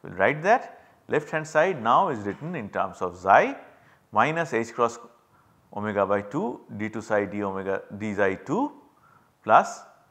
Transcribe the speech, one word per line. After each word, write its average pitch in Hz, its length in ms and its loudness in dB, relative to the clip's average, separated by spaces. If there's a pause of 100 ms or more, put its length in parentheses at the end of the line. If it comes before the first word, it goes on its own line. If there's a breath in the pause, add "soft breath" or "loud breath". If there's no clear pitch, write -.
We - 60 -14
will 92 80 -14
write 131 260 2
that 226 380 0 (260 loud breath)
left 156 220 -2
hand 156 160 -4
side 156 360 2
now 147 280 4
is 214 100 -6
written 180 360 -8
in 107 140 -8
terms 92 320 -4
of 90 200 -6
xi 147 340 6 (560 soft breath)
minus 156 420 0
h 113 200 -2
cross 117 240 0 (760 soft breath)
omega 101 300 0
by 101 160 0
two 170 380 -6 (180)
d 104 120 -6
two 110 120 -8
psi 104 240 0
d 104 180 -6
omega 95 400 -4 (140)
d 104 180 -6
xi 95 300 0
two 262 260 -2 (720 soft breath)
plus 135 380 4 (280)